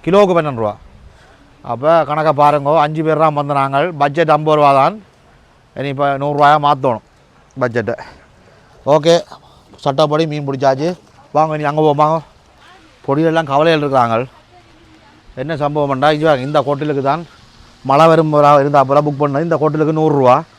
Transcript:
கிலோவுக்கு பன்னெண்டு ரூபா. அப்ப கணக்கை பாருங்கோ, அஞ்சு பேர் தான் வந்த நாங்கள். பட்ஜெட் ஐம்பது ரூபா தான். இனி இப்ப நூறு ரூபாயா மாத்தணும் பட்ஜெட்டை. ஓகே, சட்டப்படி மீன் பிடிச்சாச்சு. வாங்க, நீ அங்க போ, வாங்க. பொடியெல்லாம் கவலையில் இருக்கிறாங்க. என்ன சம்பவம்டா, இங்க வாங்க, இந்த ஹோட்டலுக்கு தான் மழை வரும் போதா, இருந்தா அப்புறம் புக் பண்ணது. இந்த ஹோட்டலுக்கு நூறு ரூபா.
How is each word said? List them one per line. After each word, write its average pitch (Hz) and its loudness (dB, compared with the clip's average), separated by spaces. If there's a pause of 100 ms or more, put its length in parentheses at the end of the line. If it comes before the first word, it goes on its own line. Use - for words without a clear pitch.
கிலோவுக்கு 185 2
பன்னெண்டு 139 -4
ரூபா. 104 -4 (840)
அப்ப 143 0
கணக்கை 151 -2
பாருங்கோ, 147 2
அஞ்சு 156 -2
பேர் 156 0
தான் 156 2
வந்த 143 -4
நாங்கள். 139 -2
பட்ஜெட் 147 -2
ஐம்பது 151 2
ரூபா 143 4
தான். 175 0 (720)
இனி 135 -8
இப்ப 139 -2
நூறு 143 -4
ரூபாயா 147 4
மாத்தணும் 131 -2 (560)
பட்ஜெட்டை. 113 -4 (920)
ஓகே, 156 2 (720)
சட்டப்படி 151 -2
மீன் 147 -8
பிடிச்சாச்சு. 139 -2 (340)
வாங்க, 156 -2
நீ 151 -6
அங்க 147 -2
போ, 151 2
வாங்க. 151 0 (840)
பொடியெல்லாம் 160 -2
கவலையில் 156 2
இருக்கிறாங்க. 123 0 (1080)
என்ன 147 -8
சம்பவம்டா, 143 -2
இங்க 151 -2
வாங்க, 131 2
இந்த 147 0
ஹோட்டலுக்கு 143 -4
தான் 151 -4 (540)
மழை 143 4
வரும் 160 2
போதா, 147 4
இருந்தா 143 2
அப்புறம் 139 2
புக் 143 -4
பண்ணது. 143 -2
இந்த 165 -2
ஹோட்டலுக்கு 156 0
நூறு 156 0
ரூபா. 131 4 (160)